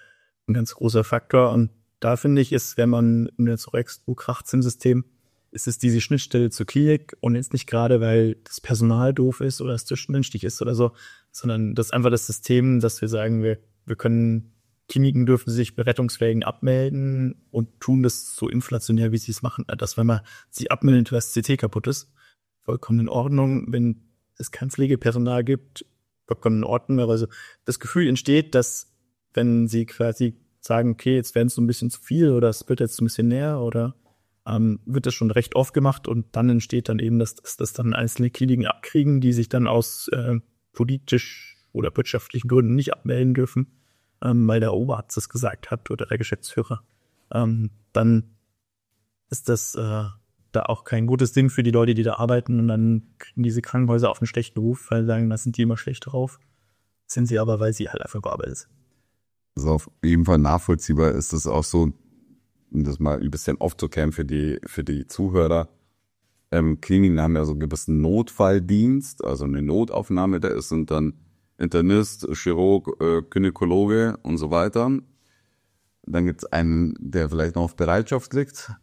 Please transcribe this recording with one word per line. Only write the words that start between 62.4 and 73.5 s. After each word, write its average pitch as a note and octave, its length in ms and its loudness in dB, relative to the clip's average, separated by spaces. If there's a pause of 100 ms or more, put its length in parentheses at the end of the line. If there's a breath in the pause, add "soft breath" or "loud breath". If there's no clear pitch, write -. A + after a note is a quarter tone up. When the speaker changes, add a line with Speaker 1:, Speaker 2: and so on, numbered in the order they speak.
Speaker 2:
um D2 140 0
das C#2+ 140 -4
mal D2 200 0
ein C#2+ 120 -4
bisschen D2+ 280 -4
aufzuklären D#2 540 -2
für E2 100 -4
die, D2 420 -2
für - 200 -8
die C#2+ 200 -4
Zuhörer. E2+ 600 0 (840)
Ähm, D#2+ 280 2
Kliniken F#2+ 400 4
haben E2 160 2
ja D#2 80 0
so D2+ 80 -2
einen D2 80 -4
gewissen D#2 400 -2
Notfalldienst, G#2 1300 2
also C#2 180 -4
eine C#2+ 180 -2
Notaufnahme, F#2+ 800 0
da F#2 100 -2
ist - 220 -4
und D#2+ 200 -2
dann D#2 220 0 (460)
Internist, F#2 720 0
Chirurg, F#2 680 0
äh, E2 280 2
Gynäkologe G2 920 0